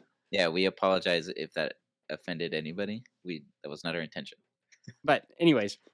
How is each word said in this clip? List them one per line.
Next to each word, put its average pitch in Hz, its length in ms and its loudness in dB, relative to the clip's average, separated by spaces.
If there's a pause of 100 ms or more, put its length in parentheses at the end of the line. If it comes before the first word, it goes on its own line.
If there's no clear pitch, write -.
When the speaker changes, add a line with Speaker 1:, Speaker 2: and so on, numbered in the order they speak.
(300)
Speaker 1:
Yeah, 92 180 4
we 90 180 2
apologize 90 720 2
if 78 180 -8
that 76 200 -2 (360)
offended 82 440 -4
anybody. 98 500 -6 (200)
We, 80 200 -8 (180)
that 73 80 -10
was 73 140 -12
not 85 120 -4
our 85 60 -4
intention. 76 360 -12 (640)
Speaker 2:
But 139 220 2 (120)
anyways, 127 400 4 (160)